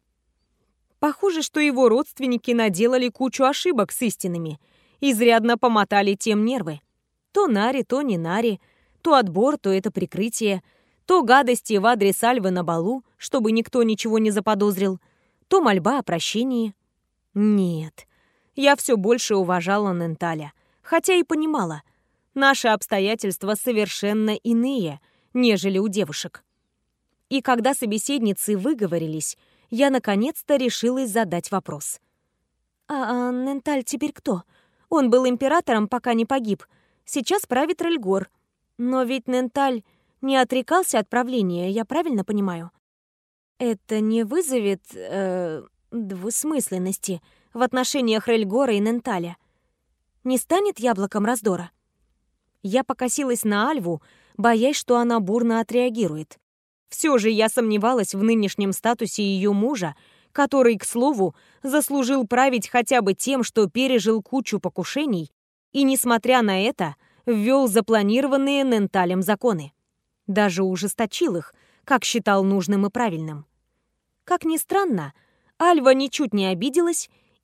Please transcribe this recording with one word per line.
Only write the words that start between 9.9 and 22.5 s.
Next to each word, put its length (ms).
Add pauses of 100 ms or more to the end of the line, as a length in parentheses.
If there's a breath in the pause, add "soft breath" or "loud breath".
прикрытие — 720 (420)
то 180
гадости 520
в 120
адрес 380
Альвы 260
на 140
балу, 400 (120)
чтобы 360
никто 300
ничего 360
не 120
заподозрил, 680 (500)
то 120
мольба 380
о 40
прощении. 720 (600)
Нет, 720 (480)
я 200
все 220
больше 400
уважала 560
Ненталя, 600 (300)
хотя 320
и 80
понимала, 600 (520)
наши 340